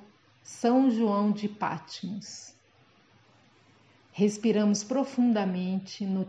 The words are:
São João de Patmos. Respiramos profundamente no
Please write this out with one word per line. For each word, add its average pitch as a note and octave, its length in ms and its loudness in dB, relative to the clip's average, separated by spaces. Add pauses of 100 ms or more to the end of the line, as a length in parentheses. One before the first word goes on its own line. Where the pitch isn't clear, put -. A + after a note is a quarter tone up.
(420)
São B3+ 480 2
João G#3 420 2
de G#3 160 -2
Patmos. - 1040 -8 (1600)
Respiramos G#3 640 2
profundamente G3 1200 0
no F#3+ 220 -2